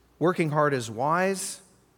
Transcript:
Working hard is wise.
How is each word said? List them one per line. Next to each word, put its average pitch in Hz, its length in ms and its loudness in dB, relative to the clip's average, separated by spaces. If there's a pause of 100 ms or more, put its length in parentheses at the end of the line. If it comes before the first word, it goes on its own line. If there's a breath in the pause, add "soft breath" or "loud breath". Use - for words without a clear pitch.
(180)
Working 165 320 2
hard 147 220 2
is 117 180 -2
wise. 175 680 -2 (380)